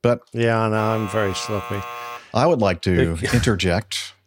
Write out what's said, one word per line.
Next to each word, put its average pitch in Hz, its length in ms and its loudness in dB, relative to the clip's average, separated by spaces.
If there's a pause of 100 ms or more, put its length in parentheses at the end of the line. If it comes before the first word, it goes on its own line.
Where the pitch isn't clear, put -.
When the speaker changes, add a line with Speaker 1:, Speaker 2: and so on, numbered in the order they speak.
Speaker 1:
But 120 200 2 (100)
Speaker 2:
Yeah, 117 280 2
I 113 100 2
know, 107 60 0 (280)
I'm 98 60 -6
very 101 240 0
sloppy. 101 500 -6 (480)
Speaker 1:
I 120 140 2
would 165 140 2
like 95 220 2
to 85 340 2
Speaker 2:
Bec- - 180 -2
<laughs> - 0 -
Speaker 1:
interject. 95 800 0 (120)